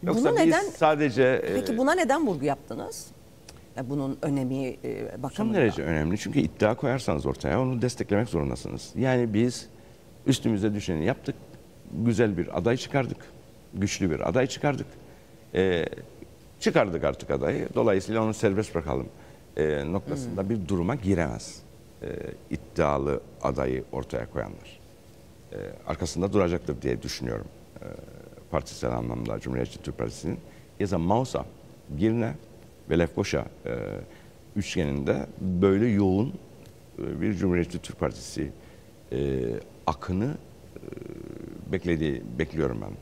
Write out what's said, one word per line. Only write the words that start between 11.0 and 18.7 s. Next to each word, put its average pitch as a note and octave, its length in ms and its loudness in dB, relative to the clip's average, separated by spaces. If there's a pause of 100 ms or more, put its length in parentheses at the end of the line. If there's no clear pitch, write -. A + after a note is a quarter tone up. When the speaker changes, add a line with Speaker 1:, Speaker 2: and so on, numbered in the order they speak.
Speaker 1:
yaptık. - 300 -2 (580)
Güzel A2 460 2
bir - 200 -2
aday A#2 180 2
çıkardık. - 400 -2 (580)
Güçlü F#2+ 360 0
bir - 180 0
aday B2 180 2
çıkardık. C#3 400 -2 (680)
E, F2+ 320 4 (760)
çıkardık F2+ 440 4
artık C#2 260 0
adayı. C#2+ 440 0
Dolayısıyla A2 480 4
onu A2 120 0
serbest G#2 400 2